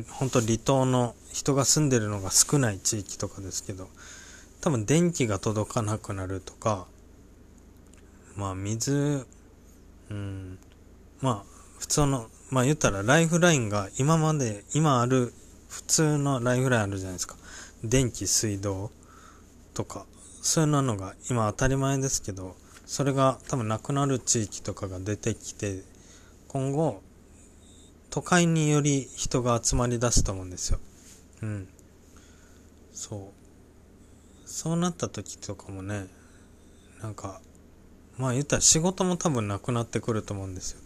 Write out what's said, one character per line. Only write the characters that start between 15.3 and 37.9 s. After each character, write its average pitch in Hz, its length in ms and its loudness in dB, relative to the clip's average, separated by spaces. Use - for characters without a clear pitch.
普 - 140 -14
通 151 360 2
の 139 240 0
ラ 123 120 2
イ 127 80 2
フ 131 80 4
ラ 123 80 4
イ - 20 4
ン - 40 2
あ - 20 -2
る 98 120 -4
じ 95 60 -6
ゃ - 20 -8
な 92 60 -8
い - 20 -10
で 87 40 -10
す - 80 -6
か。 - 100 -14
電 120 300 2
気、 95 160 -6
水 101 320 0
道 101 320 -4
と 110 100 -4
か、 - 220 -14
そ - 220 2
う 151 40 4
い - 20 4
う 147 140 4
の 123 140 0
が 95 180 -8
今 113 220 2
当 - 20 -2
た 127 160 2
り 131 80 2
前 135 220 0
で 135 100 0
す - 140 -4
け - 80 -10
ど、 92 240 -10
そ - 180 -4
れ 135 80 2
が 135 260 4
多 147 80 -2
分 113 120 -2
な 110 100 0
く - 140 -6
な 139 120 2
る 135 140 2
地 - 240 0
域 - 200 -8
と 101 120 -6
か - 120 -8
が 92 140 -8
出 101 160 -4
て 107 180 -2
き - 200 -16
て、 98 280 -6
今 135 240 -4
後、 139 300 0
都 147 100 -4
会 175 260 4
に 160 240 4
よ 147 120 4
り 139 340 2
人 - 260 0
が 120 200 4
集 - 140 0
ま 123 100 2
り 120 120 0
出 120 120 2
す - 140 4
と 104 80 -2
思 95 100 -8
う - 20 -10
ん 92 60 -10
で 90 80 -12
す - 120 -4
よ。 - 80 2
う 113 40 -6
ん。 101 220 -8
そ 101 420 -12
う。 - 1120 -20
そ - 260 -4
う - 20 0
な 175 140 0
っ - 20 -6
た 117 160 -4
時 - 300 -10
と - 160 -10
か - 180 -16
も 95 100 -10
ね、 98 240 -6
な 110 80 -10
ん 104 60 -10
か、 - 260 -12